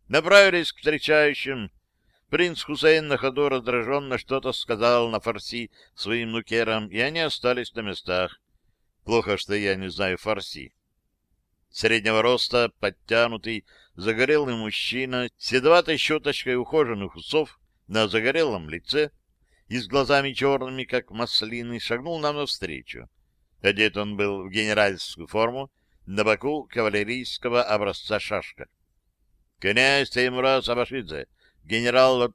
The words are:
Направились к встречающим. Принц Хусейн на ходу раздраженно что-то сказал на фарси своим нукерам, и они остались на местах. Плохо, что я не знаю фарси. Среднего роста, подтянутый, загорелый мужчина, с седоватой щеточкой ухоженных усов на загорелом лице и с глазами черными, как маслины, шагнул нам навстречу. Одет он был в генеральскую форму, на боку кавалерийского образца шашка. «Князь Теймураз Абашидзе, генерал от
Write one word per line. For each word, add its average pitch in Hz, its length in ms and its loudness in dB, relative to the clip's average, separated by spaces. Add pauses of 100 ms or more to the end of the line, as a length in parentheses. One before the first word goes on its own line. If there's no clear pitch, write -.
Направились 175 640 6
к - 60 -16
встречающим. 147 920 0 (580)
Принц 165 320 -2
Хусейн 156 460 2
на 135 100 0
ходу 139 320 0
раздраженно 127 680 -2
что-то 131 340 -4
сказал 117 560 0
на 110 100 -2
фарси 113 520 -8 (240)
своим 113 360 -4
нукерам, 110 560 -2
и 95 120 -6
они 156 220 -2
остались 123 520 -2
на 113 80 -8
местах. 90 580 -4 (640)
Плохо, 107 340 0
что 101 180 -4
я 101 200 0
не 95 140 -6
знаю 92 300 -2
фарси. 98 560 -8 (960)
Среднего 110 500 2
роста, 120 580 2
подтянутый, 113 840 -2 (300)
загорелый 123 600 0
мужчина, 123 720 -4 (100)
с - 100 -10
седоватой 160 500 4
щеточкой 139 580 -2
ухоженных 117 600 0
усов - 440 -4 (280)
на 107 200 2
загорелом 110 600 0
лице 147 400 -2 (580)
и 123 120 -4
с 107 80 -10
глазами 139 460 2
черными, 131 500 -2
как 123 260 -4
маслины, 117 720 -6
шагнул 143 400 -6
нам 147 160 -2
навстречу. 73 720 -8 (520)
Одет 101 360 2
он 104 200 -4
был 101 260 0
в 95 80 -12
генеральскую 104 760 0
форму, 120 440 -2 (340)
на 101 180 -2
боку 127 400 0
кавалерийского 117 1000 -2
образца 104 560 -2
шашка. - 480 -8 (920)
«Князь 131 500 2
Теймураз 127 600 0
Абашидзе, 120 580 -4 (360)
генерал 123 600 4
от 117 120 -2